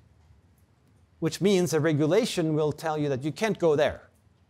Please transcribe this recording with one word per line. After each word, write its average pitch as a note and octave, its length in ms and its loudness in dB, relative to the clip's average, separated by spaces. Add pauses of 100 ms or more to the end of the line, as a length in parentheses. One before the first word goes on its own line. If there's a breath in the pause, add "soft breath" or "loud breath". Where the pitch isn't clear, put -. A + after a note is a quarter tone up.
(1200 soft breath)
Which D#3+ 220 -4
means F3+ 320 2
a D#3 80 0
regulation D#3+ 760 2
will D3+ 160 0
tell D#3 280 -6
you D3 100 -2
that C3 160 -4
you D#3 80 -4
can't G#3 260 -4
go D#3+ 160 2
there, C#3 360 0 (400)